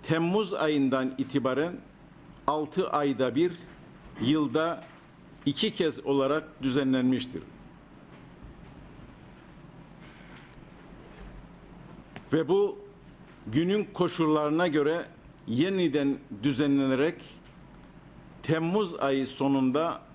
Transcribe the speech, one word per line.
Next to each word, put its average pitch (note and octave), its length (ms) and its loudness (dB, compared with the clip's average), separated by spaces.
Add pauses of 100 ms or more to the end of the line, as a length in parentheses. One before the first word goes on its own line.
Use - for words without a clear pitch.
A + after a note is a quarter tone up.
Temmuz E3+ 500 0
ayından C3+ 640 2
itibaren C3+ 560 0 (720)
altı D3+ 420 0
ayda C3 460 2
bir, E3+ 160 4 (680)
yılda D3+ 640 2 (640)
iki G#3+ 280 0
kez D#3+ 320 0
olarak C#3 380 2 (180)
düzenlenmiştir. C3 800 2 (4000)
Ve D#3 140 2
bu G3 320 2 (680)
günün F3+ 360 2 (100)
koşullarına D#3 760 2
göre D3+ 380 2 (420)
yeniden C#3+ 720 2 (260)
düzenlenerek C#3 720 2 (1300)
Temmuz E3+ 520 0
ayı C3+ 320 0
sonunda C#3 760 2 (140)